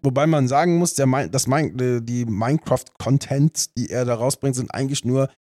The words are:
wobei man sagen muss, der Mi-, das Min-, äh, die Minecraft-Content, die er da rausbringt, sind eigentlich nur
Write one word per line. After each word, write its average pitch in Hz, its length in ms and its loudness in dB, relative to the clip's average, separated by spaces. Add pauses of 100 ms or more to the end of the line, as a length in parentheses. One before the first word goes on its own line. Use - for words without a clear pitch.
wobei 139 240 2
man 143 220 2
sagen 170 280 2
muss, 175 180 0
der 139 120 2
Mi-, 131 220 0
das 120 180 -2
Min-, 135 320 0
äh, 123 220 0
die 120 240 -4
Minecraft-Content, 139 1500 0
die 123 120 -4
er 123 160 -2
da 120 100 0
rausbringt, 131 400 -2
sind 127 180 -6
eigentlich 135 320 -4
nur 131 240 0 (180)